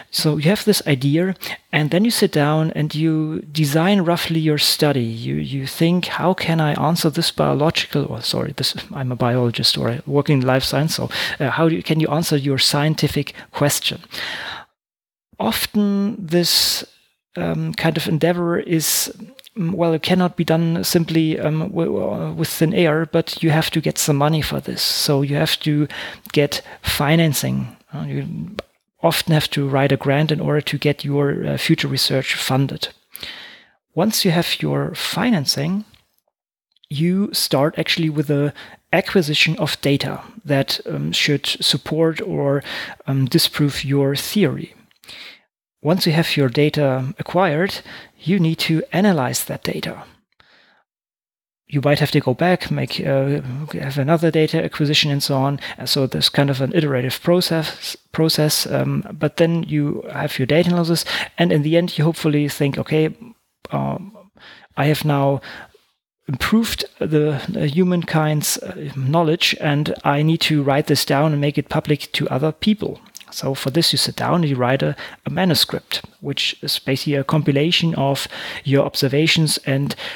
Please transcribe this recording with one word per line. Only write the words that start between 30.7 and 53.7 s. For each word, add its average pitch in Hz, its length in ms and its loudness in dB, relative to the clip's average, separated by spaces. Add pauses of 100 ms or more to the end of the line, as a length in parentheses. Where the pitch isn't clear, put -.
get 143 280 -2
your, 143 400 0
uh, 143 120 -2
future 160 300 2
research 135 480 -2
funded. - 540 -2 (1040)
Once 214 320 0
you 180 60 4
have 165 300 0
your 143 340 -2
financing, 190 920 0 (1040)
you 180 420 0
start - 460 0
actually 160 320 0
with 147 180 -2
the 143 260 0 (380)
acquisition 160 680 2
of - 220 -2
data - 400 0 (220)
that, 139 440 0
um, 156 240 -4
should - 340 0
support 156 760 0
or, 143 420 0 (440)
um, 135 180 2
disprove 143 600 0
your 139 300 2
theory. - 580 0 (1080)
Once 170 240 2
you 170 60 4
have 160 240 2
your 139 140 4
data 139 720 0
acquired, 175 600 0 (400)
you 190 180 2
need 160 220 2
to 160 320 0
analyze 156 540 2
that - 180 -10
data. - 400 -6 (1700)
You 147 120 -2
might 143 180 4
have 151 120 2
to 151 80 4
go 131 140 0
back, 175 360 2
make, 139 300 -2
uh, 139 400 0 (320)